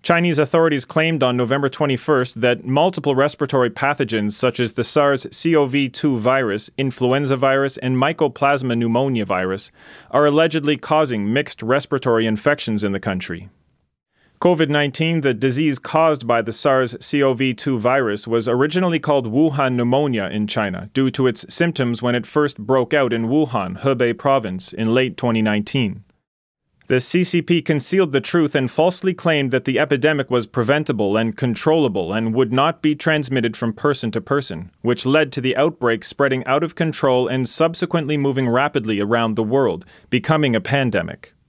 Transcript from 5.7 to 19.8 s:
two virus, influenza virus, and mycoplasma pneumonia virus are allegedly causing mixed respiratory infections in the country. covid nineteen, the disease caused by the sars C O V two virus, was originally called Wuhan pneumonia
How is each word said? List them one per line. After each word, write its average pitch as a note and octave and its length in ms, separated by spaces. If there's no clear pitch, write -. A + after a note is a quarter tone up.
two B2+ 320
virus, A#2 580
influenza C3+ 580
virus, C3+ 420
and B2+ 180
mycoplasma C3+ 840
pneumonia A#2 460
virus F#2 480
are D3 120
allegedly D3+ 520
causing B2 560
mixed C#3 320
respiratory B2 640
infections G#2+ 580
in G2+ 80
the G2 80
country. F#2 480
covid E3 280
nineteen, D3 540
the C#3 120
disease C3 460
caused D#3 480
by A#2 140
the A2 100
sars C3 480
C - 200
O C3+ 140
V C3 180
two C3 240
virus, A#2 480
was A2+ 220
originally D#3 540
called C#3 260
Wuhan C3+ 480
pneumonia B2 580